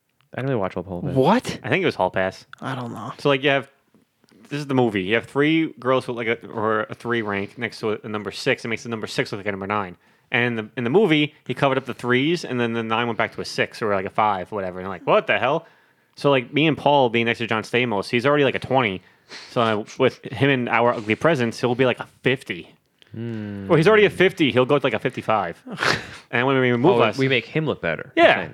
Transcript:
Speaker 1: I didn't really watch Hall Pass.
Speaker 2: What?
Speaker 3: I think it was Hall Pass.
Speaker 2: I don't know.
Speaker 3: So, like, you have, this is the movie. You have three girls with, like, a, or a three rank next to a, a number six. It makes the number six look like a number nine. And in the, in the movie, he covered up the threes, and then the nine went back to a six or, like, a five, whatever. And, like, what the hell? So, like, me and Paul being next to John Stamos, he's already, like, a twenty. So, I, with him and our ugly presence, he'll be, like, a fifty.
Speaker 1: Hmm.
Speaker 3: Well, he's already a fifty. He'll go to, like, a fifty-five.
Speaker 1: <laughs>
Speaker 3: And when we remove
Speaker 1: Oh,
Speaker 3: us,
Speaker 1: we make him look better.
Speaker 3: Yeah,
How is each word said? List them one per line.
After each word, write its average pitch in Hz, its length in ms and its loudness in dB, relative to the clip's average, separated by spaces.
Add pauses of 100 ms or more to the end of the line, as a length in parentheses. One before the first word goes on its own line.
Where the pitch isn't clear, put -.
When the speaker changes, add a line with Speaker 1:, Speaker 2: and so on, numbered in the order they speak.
(340)
Speaker 1:
I 113 80 -8
didn't 135 80 -4
really 127 100 -2
watch 95 140 -4
Hall 90 280 -8
Pass. 131 140 -4
Speaker 2:
What? 170 480 2
Speaker 3:
I 110 60 -8
think 165 120 0
it 180 40 0
was 127 100 0
Hall 92 160 0
Pass. 95 340 -4 (140)
Speaker 2:
I 131 160 -8
don't 123 180 -10
know. 110 260 -12
Speaker 3:
So, 147 100 0
like, 135 120 2
you 143 80 2
have, 139 200 0 (800)
this 143 100 -6
is 147 80 -8
the 135 80 0
movie. 110 280 2
You 101 120 0
have 117 120 0
three 156 520 0
girls 127 300 0
with, 120 80 -6
like, 117 100 -4
a, 117 200 -2
or 107 420 -2
a - 40 -12
three 117 280 -4
rank 101 360 -4
next 117 220 -8
to 107 140 -2
a, - 100 -6
a 113 60 -12
number 104 220 -8
six. - 340 -2
It - 20 -6
makes 113 160 -6
the 123 60 -12
number 113 180 -8
six - 240 -4
look 107 80 -8
like 95 80 -8
a 104 40 -4
number 98 160 -6
nine. 98 280 -4 (340)
And 120 140 0
in 120 140 0
the, 110 180 -8
in 127 80 -6
the 117 60 -2
movie, 151 460 2 (120)
he 127 60 -6
covered 135 240 0
up 127 80 -6
the 117 80 -10
threes, 131 500 0
and 127 160 -6
then 117 140 -2
the 117 100 -4
nine 113 240 -2
went 113 100 -4
back 110 180 -2
to - 40 -14
a 95 60 -8
six - 360 -4
or, 104 140 0
like, 95 100 -2
a 95 40 -8
five, 101 420 -2
whatever. 92 300 -6
And, 92 80 -8
like, 90 180 -10
what 202 200 2
the 107 120 2
hell? 135 260 0 (520)
So, 143 120 2
like, 131 240 0
me 147 140 2
and 143 100 2
Paul 139 320 4
being 117 160 0
next 117 140 -2
to 117 80 -4
John 110 160 -2
Stamos, 117 460 -2
he's 120 160 0
already, 143 180 4
like, 123 100 2
a 98 60 -4
twenty. 117 420 -2 (500)
So, 123 100 0
I, 110 240 0 (120)
with 127 280 2
him 127 240 0
and 123 180 0
our 120 260 4
ugly 107 220 0
presence, 127 460 0
he'll 123 120 2
be, 127 120 2
like, 120 160 0
a - 40 -10 (160)
fifty. 117 480 -4 (440)
Speaker 1:
Hmm. 107 540 -10
Speaker 3:
Well, 165 100 4
he's 156 100 6
already 214 160 8
a 190 60 6
fifty. 180 420 2
He'll 127 140 4
go 139 120 2
to, 139 80 0
like, 120 80 2
a 104 60 -2
fifty-five. 104 680 -2
Speaker 1:
<laughs> - 360 -2 (300)
Speaker 3:
And 123 160 2
when 135 120 4
we 127 100 4
remove 123 300 4
Speaker 1:
Oh, - 20 6
Speaker 3:
us, 110 160 2
Speaker 1:
we 135 120 0
make 123 160 2
him 160 200 -2
look 107 160 -4
better. 82 340 -4
Speaker 3:
Yeah, 127 380 4